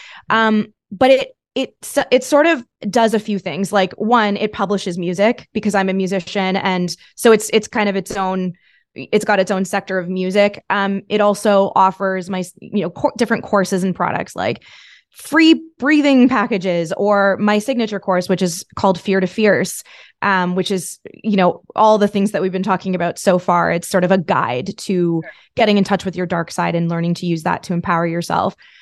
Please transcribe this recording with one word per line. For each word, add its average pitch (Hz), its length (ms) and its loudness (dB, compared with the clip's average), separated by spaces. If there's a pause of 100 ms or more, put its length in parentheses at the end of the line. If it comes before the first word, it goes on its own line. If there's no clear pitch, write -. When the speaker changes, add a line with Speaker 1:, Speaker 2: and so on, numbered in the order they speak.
(300)
Speaker 1:
Um, 220 440 0 (180)
but 262 200 4
it, - 260 2 (180)
it, - 280 -4
s-, - 280 -4
it 254 120 4
sort 302 220 4
of 320 200 0 (240)
does 226 240 2
a 214 60 0
few 208 200 -4
things. 180 320 -6
Like, 190 220 0
one, 208 420 2
it 214 160 -2
publishes 190 460 -4
music 185 560 0
because 208 220 -2
I'm 190 140 0
a 190 40 0
musician. 190 640 -2
And 180 360 -2 (220)
so 233 160 4
it's, 220 220 2
it's 214 140 0
kind 208 200 -2
of 196 80 -2
its 190 220 -6
own, 185 360 -2 (420)
it's 208 300 -2
got 202 140 2
its 185 120 0
own 190 120 -2
sector 190 360 -4
of 175 100 -6
music. 190 600 0
Um, 196 380 -2
it 214 140 0
also 202 540 2
offers 190 540 0
my, 185 140 -4 (160)
you - 220 -4
know, 156 80 -2
co-, - 280 -2
different 226 260 -2
courses 190 400 0
and 185 120 -2
products, 170 400 -4
like 101 280 -4 (480)
free 320 500 4 (180)
breathing 277 500 4
packages 190 640 -2
or 202 440 2
my 208 220 2
signature 220 400 -2
course, 180 300 -2
which 185 120 0
is 175 240 -2 (100)
called 190 240 0
Fear 196 200 0
to 185 80 0
Fierce, 185 560 0 (380)
um, 180 320 0
which 180 160 -2
is, 185 300 -6 (240)
you 214 120 0
know, 180 260 2 (140)
all 214 220 6
the 202 100 2
things 202 240 -2
that 165 100 -2
we've 185 100 -2
been 185 120 -4
talking 185 300 -2
about 175 240 -4
so 180 220 2
far. 175 320 0
It's 170 160 -4
sort 180 160 0
of 180 80 2
a 190 60 4
guide 147 600 -2
to 170 460 -2
Speaker 2:
Sure. - 80 -18 (240)
Speaker 1:
getting 214 220 4
in 196 60 4
touch 190 220 -2
with 175 100 -6
your 180 100 -4
dark 170 260 -4
side 170 240 -2
and 170 140 0
learning 170 260 -2
to 175 100 -6
use 165 180 -2
that 170 200 -2
to 185 100 -6
empower 170 320 -2
yourself. 170 500 -2 (260)